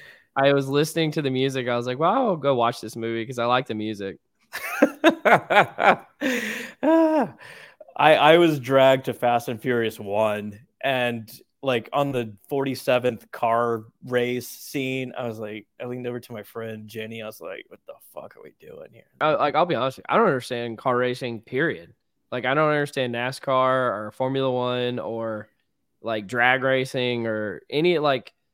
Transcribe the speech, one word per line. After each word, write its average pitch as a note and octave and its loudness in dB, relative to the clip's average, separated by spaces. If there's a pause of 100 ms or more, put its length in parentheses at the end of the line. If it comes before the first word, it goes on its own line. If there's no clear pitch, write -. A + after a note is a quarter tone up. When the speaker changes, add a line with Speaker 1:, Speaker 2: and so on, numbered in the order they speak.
(360)
Speaker 1:
I C#3 6
was C#3 0
listening D#3 0
to D#3+ -2
the C#3 0
music. C3 0
I B2 0
was A#2+ -2
like, B2+ -6
"Well, E3 2
I'll A3+ 0
go C#3+ 0
watch A#2 0
this A2 -12
movie A2+ -4
'cause B2 -8
I A#2 0
like B2 2
the A2+ -6
music." G#2 -8 (320)
Speaker 2:
<laughs> - 2 (760)
Ah, D#4 2 (600)
I, D3+ 8
I D3 8
was E3 4
dragged C3+ 4
to B2+ -4
Fast A#2+ 0
and A2+ -6
Furious A#2 -2
one, G#2 -2 (240)
and, A#2+ -2 (320)
like, B2 -2
on C#3+ 0
the A2+ -4 (100)
forty-seventh B2+ -2
car A#2 0 (220)
race B2 -2
scene, C3 -6
I B2+ -6
was A2 -8
like, G#2+ -12 (140)
I B2+ -10
leaned B2 -8
over B2 -8
to B2 -20
my G#2+ -12
friend A2 -12
Jenny. A2+ -12
I G#2+ -12
was G#2+ -16
like, F2 -14
"What - -20
the - -18 (180)
fuck - -18
are - -20
we - -20
doing - -20
here?" A2+ -20 (120)
Speaker 1:
I, D3+ 0
like, C3 0
I'll E3 4
be E3+ -2
honest B2+ -4
with - -20
you, - -4
I D#3+ 4
don't A3 4
understand A#2+ -4
car B2+ 0
racing, B2 -2
period. B2 -4 (380)
Like, B2 -4
I C3 2
don't D3+ 4
understand C#3+ -2
nascar B2 -6 (400)
or G#2+ -6
Formula C3+ -2
One B2 -2
or, A2 -6 (520)
like, A2 -6
drag B2 4
racing B2+ 0
or G#2+ -4
any, E3 2
like, C#3 0 (200)